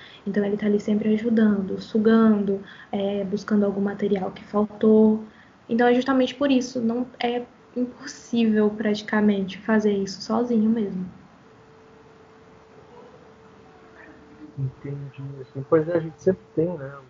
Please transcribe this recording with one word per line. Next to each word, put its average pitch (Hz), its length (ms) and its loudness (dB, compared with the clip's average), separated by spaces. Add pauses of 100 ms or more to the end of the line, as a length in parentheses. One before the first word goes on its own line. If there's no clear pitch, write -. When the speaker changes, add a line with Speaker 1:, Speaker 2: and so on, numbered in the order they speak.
(260)
Speaker 1:
Então, 202 180 -2
ele 202 120 -2
tá 208 100 -4
ali 208 140 2
sempre 214 320 0
ajudando, 214 680 2
sugando, 214 800 2 (280)
é, 202 340 -2
buscando 208 420 0
algum 196 160 -2
material 202 480 -2
que - 140 -16
faltou. 214 800 4 (460)
Então, 240 180 2
é 240 60 6
justamente 254 420 0
por 285 160 0
isso, 247 300 0
não 233 260 -2 (140)
é 240 220 -2 (340)
impossível 226 960 0
praticamente 208 880 0
fazer 214 340 0
isso 196 300 -4
sozinho 220 480 0
mesmo. 190 340 -2 (3500)
Speaker 2:
Entendi, 139 640 -12 (160)
assim, 135 280 -14
pois 160 200 2
é, 175 80 -2
a 160 40 -2
gente 160 220 -10
sempre 190 220 -2 (100)
tem, 160 140 0
né, 139 260 -12 (160)